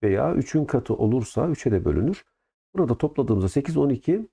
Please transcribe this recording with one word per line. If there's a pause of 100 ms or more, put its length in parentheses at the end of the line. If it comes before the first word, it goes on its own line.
veya
üçün
katı
olursa
üçe
de
bölünür. (480)
Burada
topladığımızda
sekiz,
on
iki